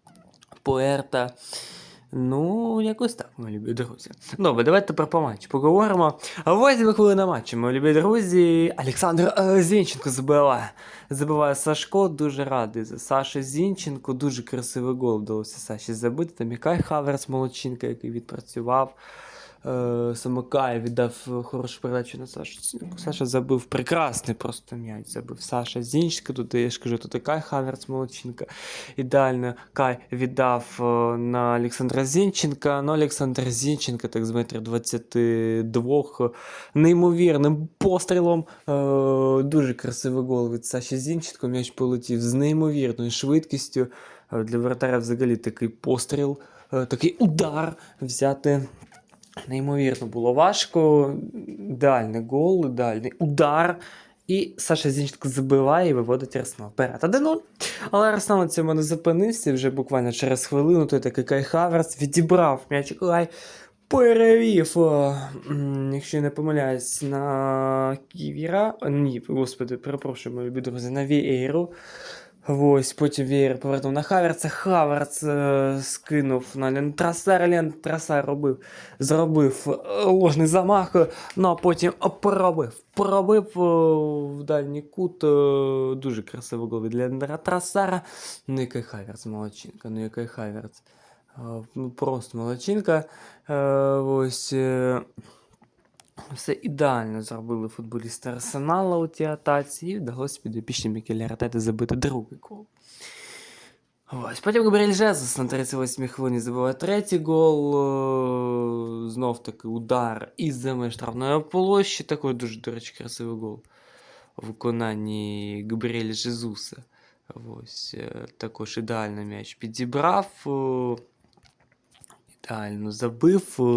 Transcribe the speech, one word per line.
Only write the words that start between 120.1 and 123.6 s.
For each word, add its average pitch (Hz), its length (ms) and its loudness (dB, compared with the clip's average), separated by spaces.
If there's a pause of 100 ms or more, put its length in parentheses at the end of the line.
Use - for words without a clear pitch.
е, 127 540 -2 (1400)
ідеально 104 460 -8
забив, 123 680 2
е, 127 40 2 (140)